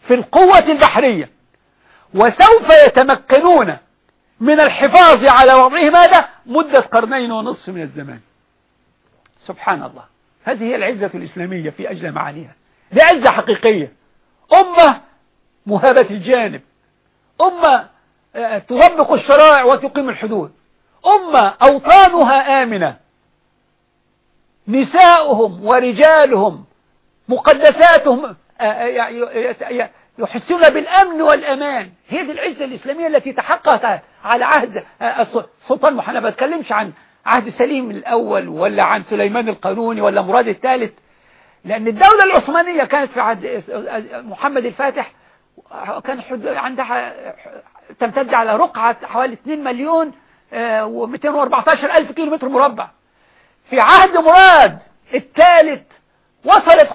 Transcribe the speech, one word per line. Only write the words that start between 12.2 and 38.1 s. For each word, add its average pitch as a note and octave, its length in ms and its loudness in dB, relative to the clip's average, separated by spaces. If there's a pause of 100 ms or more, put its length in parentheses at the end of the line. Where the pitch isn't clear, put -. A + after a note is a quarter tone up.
دي A#3+ 100 2
عزة D#4 300 4
حقيقية، G#3 640 -4 (600)
أمة E4+ 480 4 (640)
مهابة A#3+ 440 2
الجانب، G3+ 520 -4 (800)
أمة، E4+ 460 0 (480)
آه، A3+ 220 -8
تطبق D4+ 540 0
الشرائع C#4+ 520 2
وتقيم C4+ 460 -2
الحدود، G#3 420 -10 (540)
أمة D#4+ 480 2 (160)
أوطانها C#4+ 960 4
آمنة، F#3 340 -6 (1700)
نساؤهم C4 960 2
ورجالهم B3 1000 2 (640)
مقدساتهم، D4 960 2
آه، - 380 -14
آه، G#3+ 220 -4
ي-، A#3+ 680 -6 (160)
ي-، A#3+ 100 -6
ي-، - 80 -8 (280)
يحسون C4+ 520 0
بالأمن E4 520 0
والأمان. C#4+ 720 -4 (180)
هذه D4+ 220 -10
العزة D4 340 -10
الإسلامية C#4 420 -12
التي C4+ 260 -4
تحققت A#3+ 680 -4 (220)
على B3 220 -2
عهد، B3 380 -2 (180)
آه، A#3 200 -6
الس-، G#3+ 240 -6 (180)
السلطان C#4 300 -2
محمد. A3 160 -10
أنا B3 100 -8
ما A3 100 -6
بتكلمش D4 420 -8
عن G#3 200 -6 (340)
عهد A#3 240 -2
سليم B3+ 420 -6
الأول G3+ 560 -6